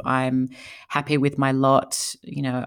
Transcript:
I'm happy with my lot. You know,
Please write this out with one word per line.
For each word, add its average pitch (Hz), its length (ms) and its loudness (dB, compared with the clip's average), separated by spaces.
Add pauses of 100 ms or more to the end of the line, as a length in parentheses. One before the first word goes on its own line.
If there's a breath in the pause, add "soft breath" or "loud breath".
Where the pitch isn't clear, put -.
I'm 131 460 0 (360 loud breath)
happy 147 300 0
with 143 200 2
my 135 140 2
lot. 135 720 2
You - 200 -8
know, 127 240 -2